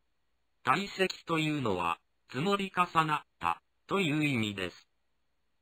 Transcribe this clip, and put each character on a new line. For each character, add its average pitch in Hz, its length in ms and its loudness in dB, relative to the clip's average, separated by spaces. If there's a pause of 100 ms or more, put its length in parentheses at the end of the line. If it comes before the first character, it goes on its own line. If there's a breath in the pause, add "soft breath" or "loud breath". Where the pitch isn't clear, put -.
(640)
堆 170 240 2
積 - 380 -2
と 165 140 0
い 156 120 2
う 147 100 -2
の 107 160 0
は、 85 220 -2 (320)
積 127 120 -2
も 202 120 2
り 196 200 -4
重 175 300 2
な 151 120 0
っ - 40 -10 (180)
た、 85 220 -2 (260)
と 98 120 0
い 143 180 2
う 151 80 2
意 139 120 2
味 104 180 0
で 92 160 -4
す。 - 160 -20 (760)